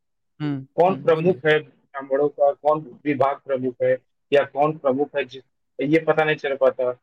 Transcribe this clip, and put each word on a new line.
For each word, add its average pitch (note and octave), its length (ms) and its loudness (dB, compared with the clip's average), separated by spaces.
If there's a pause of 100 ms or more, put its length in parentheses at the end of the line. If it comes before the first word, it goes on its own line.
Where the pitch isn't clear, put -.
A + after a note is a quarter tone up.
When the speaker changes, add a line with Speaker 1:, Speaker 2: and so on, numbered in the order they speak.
(420)
Speaker 1:
हम्म, C#3 240 -6 (100)
Speaker 2:
कौन F#3 180 2
Speaker 1:
हम्म, C#3 100 -10
Speaker 2:
प्रमुख E3 320 2
Speaker 1:
बोलिए। D#3 180 0
Speaker 2:
है D#3 60 2
ब्राह्मणों C#3 680 -4
का, C#3+ 240 2
कौन D3 540 -2
विभाग C#3 320 0 (100)
प्रमुख B2+ 360 -4
है B2+ 140 2 (360)
या C#3 100 4
कौन D3+ 340 -2
प्रमुख C#3 380 -2
है, C#3 100 -4
जिस, B2+ 180 -20 (380)
ये D3 180 2
पता D#3 240 0
नहीं D#3 120 0
चल C#3 200 -6
पाता। B2+ 480 0